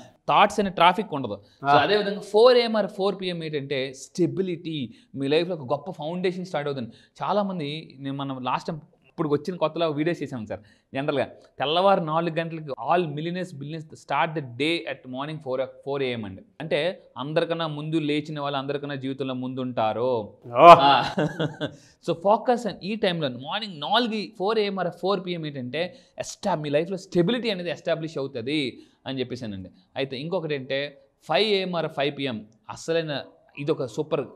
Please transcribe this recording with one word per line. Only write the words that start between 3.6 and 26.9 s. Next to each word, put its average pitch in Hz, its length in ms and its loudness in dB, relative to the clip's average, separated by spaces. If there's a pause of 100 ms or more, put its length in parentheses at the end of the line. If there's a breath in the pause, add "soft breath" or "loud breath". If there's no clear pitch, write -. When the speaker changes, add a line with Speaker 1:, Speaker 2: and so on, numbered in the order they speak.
Speaker 1:
స్టెబిలిటీ. 160 1000 -4 (200 soft breath)
మీ 135 140 -2
లైఫ్లో 170 280 2
ఒక 143 160 -6
గొప్ప 147 180 -4
ఫౌండేషన్ 180 540 -4
స్టార్ట్ 147 240 -4
అవుతుంది. 131 220 -6 (320 soft breath)
చాలామంది, 160 760 -4
నేను, 139 160 -6
మనం 135 280 -6
లాస్ట్ 135 240 -2
టైమ్ 160 120 -6 (280)
ఇప్పుడు 160 200 -4
వచ్చిన 147 280 0
కొత్తలో 160 340 0
వీడియోస్ 151 320 -2
చేసాం 123 240 -8
సార్. 110 140 -8 (340 soft breath)
జనరల్గా 139 300 -2 (340 soft breath)
తెల్లవారు 180 420 4
నాలుగు 160 380 -2
గంటలకి 165 260 -6
all 147 400 0
millionaires, 170 440 -6
billionaires 151 360 -10
start 156 460 -2
the 156 160 -6 (160)
day 160 160 0 (140)
at 127 200 -14
morning 147 260 -8 (100)
four, 131 100 -2
four 131 580 -4
A 120 40 -6
M 107 40 -6
అండి. 95 180 -12 (180)
అంటే, 160 580 -2
అందరికన్నా 165 480 0
ముందు 151 300 -4
లేచిన 151 440 -2
వాళ్ళు 143 180 -4
అందరికన్నా 143 360 -6
జీవితంలో 135 400 -6
ముందు 127 260 -6
ఉంటారు. 123 720 -2 (140)
Speaker 2:
ఓ. 123 100 -12
Speaker 1:
ఆ. 139 580 10
<laughs> 156 520 -4 (440 soft breath)
So, - 0 -
focus 226 580 2
on 165 140 -8
ఈ 208 140 -4
టైంలో, 175 320 0
మార్నింగ్ 156 520 -8
నాలుగు, 208 460 0 (120)
ఫోర్ 214 200 0
ఏఎం 202 180 0
or 175 120 -2
ఫోర్ 185 380 -2
పీఎం 170 200 -6
ఏంటంటే 143 500 -6 (220 soft breath)
ఎస్టా-, - 420 -4
మీ 151 80 -4
లైఫ్లో 170 280 0